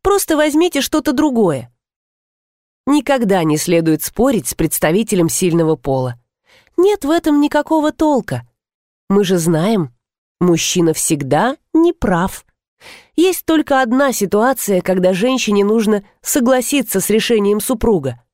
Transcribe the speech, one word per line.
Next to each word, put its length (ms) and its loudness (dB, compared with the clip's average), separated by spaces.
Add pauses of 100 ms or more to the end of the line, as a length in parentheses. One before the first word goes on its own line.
Просто 360 0
возьмите 440 0
что-то 320 -2
другое. 580 0 (1160)
Никогда 580 0
не 140 0
следует 440 0
спорить 460 -2
с 60 -8
представителем 760 0
сильного 480 0
пола. 420 -4 (600)
Нет 260 2
в 60 -2
этом 320 2
никакого 500 0
толка. 560 -2 (600)
Мы 120 4
же 140 0
знаем, 580 0 (460)
мужчина 540 2
всегда 640 -2 (160)
не 180 2
прав. 540 -4 (680)
Есть 280 0
только 380 2
одна 320 0
ситуация, 680 0
когда 320 0
женщине 500 0
нужно 420 0 (180)
согласиться 800 0
с 100 -4
решением 500 0
супруга. 640 -2 (120)